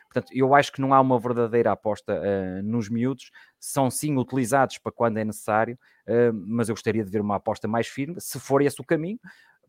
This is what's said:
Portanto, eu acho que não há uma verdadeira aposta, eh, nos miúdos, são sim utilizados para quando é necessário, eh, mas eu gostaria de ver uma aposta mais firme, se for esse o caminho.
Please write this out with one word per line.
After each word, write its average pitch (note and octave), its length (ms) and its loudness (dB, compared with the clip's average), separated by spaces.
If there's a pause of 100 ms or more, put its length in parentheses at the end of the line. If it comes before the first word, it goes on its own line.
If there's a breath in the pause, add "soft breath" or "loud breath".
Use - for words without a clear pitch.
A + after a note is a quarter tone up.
(120)
Portanto, - 220 -6
eu C3 220 4
acho C#3+ 160 2
que - 80 -8
não C3+ 120 0
há C3+ 80 8
uma C3 200 4
verdadeira A#2 500 2
aposta, G2+ 540 -2
eh, F#2+ 380 -2
nos G#2+ 260 -4
miúdos, A#2+ 400 -2 (320 loud breath)
são C3+ 300 0
sim D3 260 -4
utilizados C3 600 0
para - 120 -8
quando A#2 280 0
é A2 60 -2
necessário, A2 540 -2 (280 soft breath)
eh, A#2+ 260 4
mas G#2+ 380 -2
eu A2+ 40 -4
gostaria A2 300 -2
de F#2+ 60 -10
ver G#2 100 -2
uma G#2 160 0
aposta G#2 320 -4
mais A#2 180 -2
firme, D3+ 320 -8
se - 220 -10
for C#3 220 2
esse C#3 180 0
o B2+ 40 -16
caminho. E3+ 340 -2 (500 loud breath)